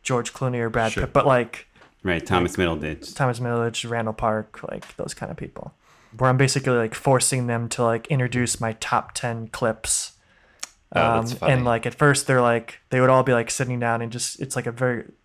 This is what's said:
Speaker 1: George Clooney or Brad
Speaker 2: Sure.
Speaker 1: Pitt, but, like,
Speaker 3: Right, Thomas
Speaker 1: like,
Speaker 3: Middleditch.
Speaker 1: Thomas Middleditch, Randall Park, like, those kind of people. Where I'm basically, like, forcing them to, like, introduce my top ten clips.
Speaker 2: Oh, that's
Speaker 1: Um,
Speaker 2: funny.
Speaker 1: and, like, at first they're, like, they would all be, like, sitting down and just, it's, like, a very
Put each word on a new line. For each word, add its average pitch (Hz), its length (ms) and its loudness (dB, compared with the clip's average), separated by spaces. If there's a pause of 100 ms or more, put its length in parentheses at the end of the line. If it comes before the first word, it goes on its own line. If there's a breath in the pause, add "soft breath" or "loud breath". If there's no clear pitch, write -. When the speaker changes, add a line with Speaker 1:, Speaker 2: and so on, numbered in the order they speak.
Speaker 1:
George 120 280 -2
Clooney 123 280 -4
or 117 100 -2
Brad 113 220 0
Speaker 2:
Sure. - 100 -2
Speaker 1:
Pitt, 127 100 -4
but, 139 140 4
like, 123 400 0 (380 soft breath)
Speaker 3:
Right, 85 200 0
Thomas 87 320 2
Speaker 1:
like, 90 120 2
Speaker 3:
Middleditch. 78 480 -6
Speaker 1:
Thomas 123 240 -2
Middleditch, 117 500 -4
Randall 113 240 -4
Park, 110 460 -2 (100)
like, - 260 -14
those - 180 -8
kind - 180 -10
of - 40 -12
people. - 380 -14 (420 soft breath)
Where 127 140 4
I'm 131 60 6
basically, 135 380 4
like, 113 200 0
forcing 127 540 2
them 117 220 -2
to, - 120 -2
like, 113 240 0
introduce 123 540 0
my 113 140 -4
top - 400 -4
ten 117 340 -6
clips. - 640 -4 (840 loud breath)
Speaker 2:
Oh, 113 240 4
that's 117 140 -4
Speaker 1:
Um, - 60 -10
Speaker 2:
funny. 82 160 2
Speaker 1:
and, 123 100 0
like, 117 220 0
at 120 80 -4
first 143 340 4
they're, 131 140 4
like, 117 360 0 (120)
they 127 100 2
would 127 100 6
all 131 140 6
be, 131 80 2
like, 117 180 2
sitting 123 300 -2
down 117 200 0
and 117 120 -6
just, - 280 -8
it's, 135 140 -8
like, 127 120 -4
a 120 60 -4
very 123 320 -2 (200)